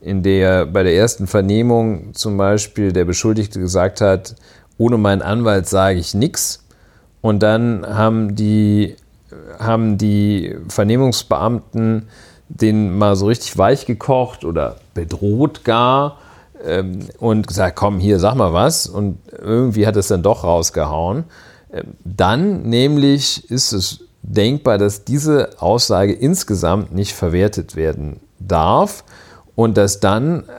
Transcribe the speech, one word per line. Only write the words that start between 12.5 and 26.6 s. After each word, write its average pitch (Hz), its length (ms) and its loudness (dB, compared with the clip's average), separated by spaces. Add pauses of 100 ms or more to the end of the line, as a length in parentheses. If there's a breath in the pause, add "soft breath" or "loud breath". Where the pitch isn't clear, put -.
mal 101 200 4
so 98 100 0
richtig 117 320 -2
weich 113 280 2
gekocht 127 580 -2
oder 78 320 -4 (180)
bedroht 101 720 -2
gar, 127 540 2 (460 loud breath)
ähm, 92 360 -4 (180)
und 107 300 0
gesagt, 92 280 -2
„Komm, 104 220 -2
hier, 101 220 2
sag 104 140 2
mal 101 180 2
was.“ 117 340 0
Und 95 320 -4 (140)
irgendwie 110 540 0
hat 107 100 0
es 98 120 0
dann 90 140 0
doch 101 220 0
rausgehauen. 85 800 -2 (480 loud breath)
Ähm, - 220 -12 (100)
dann 120 600 0
nämlich 139 840 2
ist 127 220 -2
es 95 280 -4 (220)
denkbar, 110 560 0
dass 101 260 0
diese 143 460 0 (100)
Aussage 101 520 2
insgesamt 101 800 -2